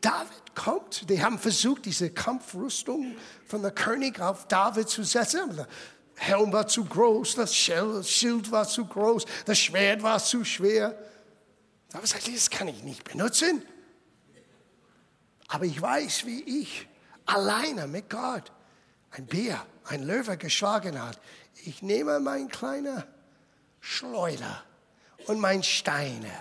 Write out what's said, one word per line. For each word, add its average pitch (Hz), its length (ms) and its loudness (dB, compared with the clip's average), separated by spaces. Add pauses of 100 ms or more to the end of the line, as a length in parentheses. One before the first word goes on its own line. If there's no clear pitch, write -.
David - 540 -2
kommt, - 540 -4
die 190 140 4
haben 220 160 2
versucht, 233 460 2
diese 175 260 -2
Kampfrüstung 254 1040 -4 (300)
von 208 160 -4
der 196 100 -2
König 269 480 0
auf 185 280 -2
David 208 400 4
zu - 140 -2
setzen. 240 380 2
Aber 285 140 -4
der 151 140 -8 (460)
Helm 196 380 4
war 214 140 4
zu 220 180 0
groß, 214 500 4
das 233 200 0
Schel-, 196 500 2
Schild 233 460 2
war 214 160 4
zu 214 200 -2
groß, 214 400 2 (180)
das 214 140 4
Schwert 202 440 4
war 220 200 4
zu 240 220 0
schwer. 208 520 2 (960)
David 202 180 -4
sagt, - 200 -2
"Das 233 200 2
kann - 200 -2
ich 110 140 -10
nicht 135 220 -12
benutzen." 277 580 2 (1900)
Aber 147 160 -2
ich 156 160 0
weiß, 254 440 0
wie 247 360 -4
ich - 280 -10 (380)
alleine 208 600 0
mit 165 220 -8
Gott 220 420 -6 (600)
ein 131 160 -14
Bär, 196 380 -4 (200)
ein 143 200 -8
Löwe 208 340 -2
geschlagen 180 640 -2
hat. 120 180 -12 (440)
Ich - 180 -12
nehme 285 380 0
mein 277 280 -4
kleiner 269 580 -6 (760)
Schleuder 160 840 -4 (640)
und 214 140 -2
mein 196 220 2
Steine. 127 800 -2